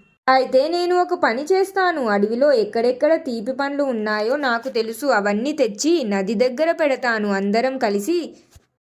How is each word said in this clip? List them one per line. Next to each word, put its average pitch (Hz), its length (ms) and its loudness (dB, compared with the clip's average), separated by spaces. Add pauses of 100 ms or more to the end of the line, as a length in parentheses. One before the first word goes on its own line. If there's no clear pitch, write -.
(260)
"అయితే 262 400 4
నేను 349 340 0
ఒక 359 120 0
పని 277 300 0
చేస్తాను, 370 640 0
అడవిలో 220 440 2
ఎక్కడెక్కడ 247 640 2
తీపి 254 360 -4
పండ్లు 277 320 -2
ఉన్నాయో 220 520 -2
నాకు 254 340 -2
తెలుసు, 226 360 -4
అవన్నీ 214 460 0
తెచ్చి 285 520 0
నది 202 300 -2
దగ్గర 254 380 0
పెడతాను, 247 580 0
అందరం 208 480 0
కలిసి 240 580 -2 (480)